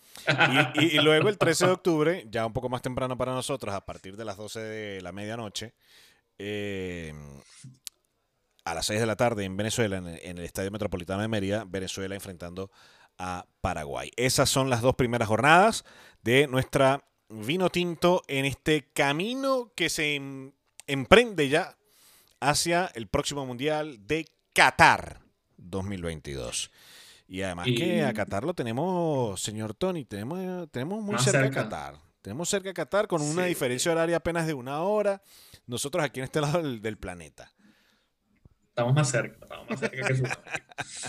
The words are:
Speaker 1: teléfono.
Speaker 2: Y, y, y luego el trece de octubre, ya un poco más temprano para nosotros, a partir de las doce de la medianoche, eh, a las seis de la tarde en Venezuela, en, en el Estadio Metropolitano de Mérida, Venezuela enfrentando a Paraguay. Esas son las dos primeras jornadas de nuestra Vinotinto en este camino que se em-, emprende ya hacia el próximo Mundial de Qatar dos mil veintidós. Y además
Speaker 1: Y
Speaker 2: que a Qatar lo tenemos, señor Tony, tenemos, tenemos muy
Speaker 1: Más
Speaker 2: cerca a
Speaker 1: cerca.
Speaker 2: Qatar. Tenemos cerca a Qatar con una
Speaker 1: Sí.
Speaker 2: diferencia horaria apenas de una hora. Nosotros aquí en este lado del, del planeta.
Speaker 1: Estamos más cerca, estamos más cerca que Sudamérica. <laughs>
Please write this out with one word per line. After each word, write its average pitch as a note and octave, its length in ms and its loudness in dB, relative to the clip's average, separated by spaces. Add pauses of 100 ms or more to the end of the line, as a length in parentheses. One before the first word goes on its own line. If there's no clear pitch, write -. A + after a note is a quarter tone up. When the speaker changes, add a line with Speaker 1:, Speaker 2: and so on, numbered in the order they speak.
(260)
Speaker 1:
teléfono. C#3 500 4
Speaker 2:
Y, D3+ 80 4
y, D#3 160 4
y - 20 4
luego D#3 280 6
el G3+ 80 -2
trece D#3+ 280 4
de F#3 60 6
octubre, E3 580 2
ya A2+ 160 -2
un A2+ 60 -4
poco B2 160 -4
más B2 140 -4
temprano B2+ 360 -4
para B2+ 160 -2
nosotros, B2 400 -4
a G2 120 -6
partir F#2+ 320 -14
de A2+ 80 -10
las G2+ 100 -8
doce G#2+ 240 -10
de G#2+ 420 -8
la F2+ 120 -10
medianoche, G#2+ 600 -10 (640)
eh, F#2+ 760 -6 (1500)
a E2+ 100 -2
las E2 100 -4
seis G#2+ 140 0
de A#2 60 2
la G#2+ 100 0
tarde A#2 300 2
en F#2 120 -6
Venezuela, G#2 400 0
en, F2+ 100 -8
en F2 300 -12
el F2 80 -10
Estadio G2 260 -4
Metropolitano F#2+ 500 -4
de A2 60 -2
Mérida, G#2 400 -2
Venezuela F#2+ 480 -6
enfrentando F#2 540 -12 (480)
a F2+ 280 -8 (160)
Paraguay. D2+ 540 -4
Esas B2+ 340 2
son C3+ 200 0
las A#2 120 0
dos B2 140 4
primeras A#2 320 0
jornadas D#3+ 560 6 (400)
de C3 240 6
nuestra C3+ 560 2 (260)
Vinotinto F3 1000 0
en C3+ 180 0
este C#3+ 460 0
camino A#3+ 840 0
que E3 140 0
se D3 260 0
em-, C#3 360 -10 (340)
emprende D#3 640 6
ya D#3 280 2 (600)
hacia E3+ 540 2
el A2+ 140 -8
próximo C#3+ 380 -2
Mundial C3+ 600 -4
de D#3 200 -2 (280)
Qatar C#3 680 8 (360)
dos F#2 280 -6
mil G2 160 -6
veintidós. C#2+ 720 -6 (560)
Y F#2 160 -6
además F2 240 -4
Speaker 1:
Y A#2+ 80 2
Speaker 2:
que E3 280 2
a B2+ 100 0
Qatar G2+ 300 -2
lo F3 100 -4
tenemos, C#3+ 880 -2
señor G#2+ 320 -6
Tony, F3+ 300 -2
tenemos, E3+ 680 -8
tenemos F3 300 -6
muy G3+ 120 -4
Speaker 1:
Más B2+ 100 0
Speaker 2:
cerca C3+ 160 4
a C3+ 40 2
Speaker 1:
cerca. C3+ 200 -2
Speaker 2:
Qatar. C#2+ 320 -10 (260)
Tenemos B2+ 280 -8
cerca G3 220 -2
a - 20 -10
Qatar G3 340 0
con E3 140 0
una D#3 220 0
Speaker 1:
Sí. F3+ 60 0
Speaker 2:
diferencia C#3 420 0
horaria E3 260 2
apenas E3 280 -2
de D#3 80 -2
una C3+ 280 -6
hora. G3+ 400 0 (460)
Nosotros C#3 360 -2
aquí B2+ 160 -2
en C3 60 -4
este D#3 160 0
lado D3+ 200 2
del, B2 200 -4
del A2 160 -6
planeta. F2 560 -14 (1120)
Speaker 1:
Estamos A#2+ 260 2
más D3 160 4
cerca, A2 320 -2
estamos - 280 -18
más A3+ 100 -6
cerca C3 280 -4
que C3 80 2
Sudamérica. B2+ 280 -2 (340)
<laughs> C3+ 40 -8 (280)